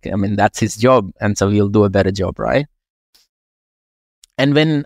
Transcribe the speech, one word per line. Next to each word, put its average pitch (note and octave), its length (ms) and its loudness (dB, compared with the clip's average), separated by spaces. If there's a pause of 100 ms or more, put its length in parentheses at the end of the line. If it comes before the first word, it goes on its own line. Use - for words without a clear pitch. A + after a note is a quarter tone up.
(120)
I F#2+ 60 -4
mean, G2+ 180 -2
that's G2+ 240 0
his A2 160 -4
job. A2+ 360 2 (100)
And G2+ 160 -2
so G2 100 0
we'll G#2 220 2
do G#2 160 4
a G2+ 40 2
better F#2+ 220 0
job, F#2+ 260 -6
right?" C#3 280 -2 (1700)
And C#3 160 0
when D3+ 320 0